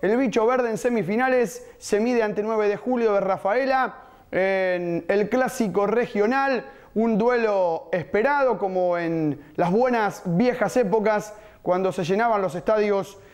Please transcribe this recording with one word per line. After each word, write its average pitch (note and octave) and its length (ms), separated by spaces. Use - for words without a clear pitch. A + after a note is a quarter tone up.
el G3+ 140
Bicho A#3+ 300
Verde B3 240
en A3 80
semifinales A#3+ 880
se - 220
mide A#3+ 240
ante G#3 180
nueve G#3+ 280
de G#3 80
Julio A#3 340
de G3+ 80
Rafaela A#3 760
en F3+ 800
el G3+ 180
Clásico G#3 600
Regional, A#3+ 800
un A3+ 220
duelo G#3 760
esperado A#3 640
como F3+ 400
en E3 440
las F3 140
buenas A3+ 520
viejas G3+ 540
épocas G#3+ 560
cuando F3+ 300
se F3+ 140
llenaban G#3 360
los F3 140
estadios G#3 640